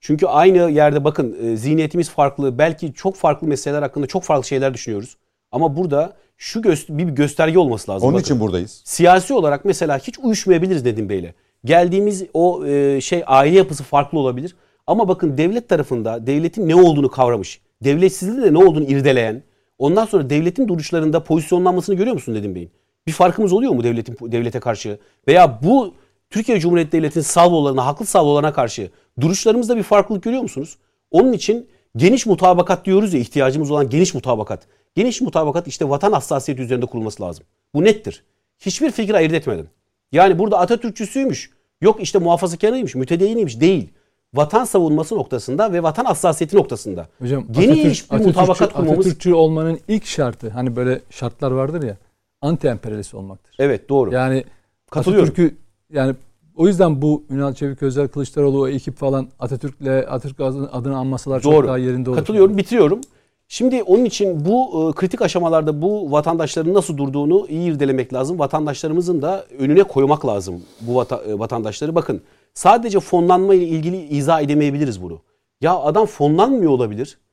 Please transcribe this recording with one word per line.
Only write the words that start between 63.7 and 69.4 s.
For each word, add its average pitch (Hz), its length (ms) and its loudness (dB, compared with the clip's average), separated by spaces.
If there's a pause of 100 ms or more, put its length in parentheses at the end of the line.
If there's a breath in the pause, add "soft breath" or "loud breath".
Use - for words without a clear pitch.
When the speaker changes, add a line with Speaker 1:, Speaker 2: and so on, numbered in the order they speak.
Speaker 1:
onun 202 220 4
için 185 400 -2
bu, 185 460 0
e, 147 40 -2
kritik 190 280 -4
aşamalarda 160 600 0
bu 190 300 -2
vatandaşların 160 600 0
nasıl 170 240 0
durduğunu 143 500 0
iyi 165 220 -4
irdelemek 135 440 -2
lazım. 139 240 -4
Vatandaşlarımızın 156 840 -4
da 185 240 -6 (120)